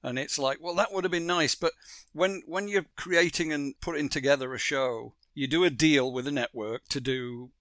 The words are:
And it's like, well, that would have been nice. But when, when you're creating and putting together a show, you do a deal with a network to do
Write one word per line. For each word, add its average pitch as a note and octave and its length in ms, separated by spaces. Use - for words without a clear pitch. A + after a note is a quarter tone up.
And B2+ 160
it's - 180
like, C#3 240
well, E3+ 140
that F#3+ 180
would F#3+ 100
have F3 80
been E3+ 140
nice. E3+ 300
But E3 160
when, F#3 320
when F#3+ 220
you're G3+ 180
creating E3+ 560
and C#3+ 300
putting D3+ 260
together C3 460
a B2 60
show, B2 560
you C#3 140
do D#3+ 160
a F3 80
deal C3+ 420
with B2+ 140
a C#3+ 40
network A#2+ 580
to C#3+ 120
do B2 480